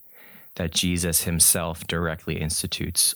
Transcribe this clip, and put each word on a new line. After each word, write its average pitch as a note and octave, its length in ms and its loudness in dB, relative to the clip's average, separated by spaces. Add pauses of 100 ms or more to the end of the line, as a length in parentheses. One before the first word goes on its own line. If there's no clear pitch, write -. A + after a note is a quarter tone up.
(560)
that E2 160 -2
Jesus F2 520 2
himself E2+ 640 2
directly E2 520 -2
institutes - 760 -2